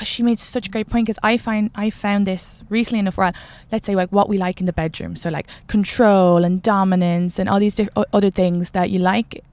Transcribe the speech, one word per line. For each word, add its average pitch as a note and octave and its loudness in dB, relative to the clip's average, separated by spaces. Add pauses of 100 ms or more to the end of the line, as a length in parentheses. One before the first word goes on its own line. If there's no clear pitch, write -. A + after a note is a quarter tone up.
oh, - -12
she A#3 -4
made A#3 0
such - -6
a G3 -14
great G#3+ -6
point, A#3 0
'cause A3 -6
I A3+ 2
find, G#3+ -2
I G#3+ -4
found G3+ -2
this - -8
recently A3+ -2
enough G3 -2
where, F#3 0 (380)
let's A3 -4
say, G3+ -2
like, F3+ 0
what G3+ 2
we G3+ 0
like F#3 -2
in F#3 -2
the F3 0
bedroom. E3 -6
So, E3 -6
like, D3+ -6 (220)
control G3 4
and F3+ 0
dominance F3+ 0
and F#3+ -2
all G3+ 2
these G#3 2
diff-, G#3 -2
o-, G#3+ 0
other G3+ 4
things F3 0
that F3+ -2
you F#3+ 0
like G3 -2